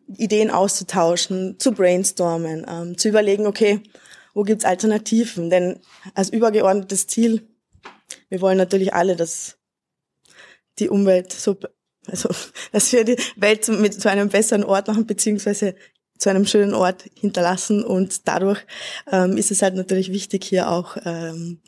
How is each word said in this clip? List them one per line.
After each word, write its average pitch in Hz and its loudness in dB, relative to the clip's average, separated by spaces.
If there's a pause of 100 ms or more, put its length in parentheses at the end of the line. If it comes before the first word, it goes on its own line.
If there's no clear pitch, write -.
(160)
Ideen 214 0
auszutauschen, 185 0
zu 254 0
brainstormen, 175 0
ähm, 175 -10
zu 220 0
überlegen, 208 2
okay, 208 2 (500)
wo 208 0
gibt's 214 0
Alternativen? 214 0
Denn 180 2 (360)
als - 0
übergeordnetes 202 2
Ziel, 226 0 (840)
wir 185 -4
wollen 190 4
natürlich 190 2
alle, 180 2
dass - -8 (1200)
die - 0
Umwelt 190 2
so, 196 -2 (480)
also, 190 -6 (220)
<laughs> - -16
dass 208 2
wir 240 6
die 247 2 (200)
Welt 214 2
zu, 226 0
mit, 202 0
zu 208 2
einem 202 0
besseren 202 2
Ort 196 0
machen, 220 0
beziehungsweise 202 -2 (420)
zu - 0
einem 190 2
schönen 202 2
Ort 185 0 (100)
hinterlassen. 196 0
Und 190 -2
dadurch, 185 0 (500)
ähm, 185 2
ist 214 0
es 196 -2
halt 190 2
natürlich 185 -2
wichtig, 196 -6
hier - 0
auch, 170 -4
ähm, 170 -10